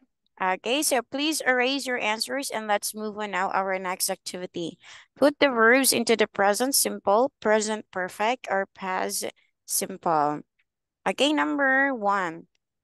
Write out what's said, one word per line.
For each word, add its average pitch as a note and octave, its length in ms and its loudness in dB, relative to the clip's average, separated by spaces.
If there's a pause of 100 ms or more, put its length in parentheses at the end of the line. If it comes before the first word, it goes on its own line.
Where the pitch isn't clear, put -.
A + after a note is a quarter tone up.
(360)
Okay, F#3+ 460 -2
so C#4 180 2
please C#4+ 400 -4
erase B3+ 460 0
your B3 120 -4
answers A#3 520 -4
and A3 160 -6
let's G#3 280 0
move G#3+ 240 -8
on G#3 140 -6
now F#3 180 -2
our F#3+ 280 -2
next F#3 320 -4
activity. F3 680 -8 (380)
Put D4 220 2
the C#4+ 100 4
verbs A#3+ 440 4
into A#3 220 2
the G#3+ 120 2
present G#3 480 0
simple, G#3 680 2
present G#3+ 500 0
perfect, G#3 600 -4
or G3 240 -2
past G3 500 -6 (400)
simple. D#3 760 0 (680)
Okay, C4 240 2
number C#4 640 2
one. G3 520 -4 (380)